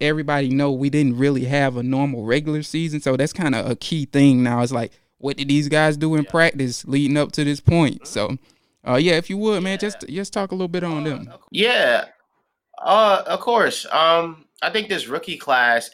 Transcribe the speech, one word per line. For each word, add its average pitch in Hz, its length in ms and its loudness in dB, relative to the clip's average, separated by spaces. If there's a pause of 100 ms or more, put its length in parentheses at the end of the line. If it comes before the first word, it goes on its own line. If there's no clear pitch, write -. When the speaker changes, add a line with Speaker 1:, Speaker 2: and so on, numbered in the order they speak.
Speaker 1:
everybody 147 480 0
know, 139 200 2
we 135 200 0
didn't 139 260 2
really 131 300 0
have 135 320 0
a 120 40 -4
normal 131 420 -2
regular 151 380 0
season. 156 380 -4
So 131 160 0
that's 143 160 0
kinda 131 340 -2
a 123 80 -2
key 156 300 -4
thing 139 380 6
now. 120 180 0
It's 120 100 0
like, 117 220 -4 (240)
what 139 220 -8
did 139 100 -4
these 143 220 2
guys 156 260 2
do 156 180 0
in 151 100 2
Speaker 2:
Yeah. - 60 -16
Speaker 1:
practice 143 540 0
leading 139 320 2
up 143 160 0
to 151 100 -2
this 147 160 0
point? 170 440 2
Speaker 2:
Mm-hmm. - 20 -20
Speaker 1:
So, 110 320 -4 (500)
uh, 123 100 2
yeah, 165 180 4
if 170 160 -2
you 196 80 -4
would, 208 240 0
man, 190 100 -4
Speaker 2:
Yeah. 196 60 -4
Speaker 1:
just, 208 300 -8
just 190 260 -8
talk 196 180 -4
a - 20 -6
little 185 140 -4
bit 175 160 -4
on 156 220 -4
Speaker 2:
Uh, - 40 -2
Speaker 1:
them. - 220 -10 (180)
Speaker 2:
Yeah. 185 540 2 (800)
Uh, 202 440 4
of 180 140 -4
course. 202 500 0
Um, 165 540 2 (180)
I 160 80 -2
think 214 180 -4
this 151 200 -6
rookie 156 300 -8
class, 120 560 2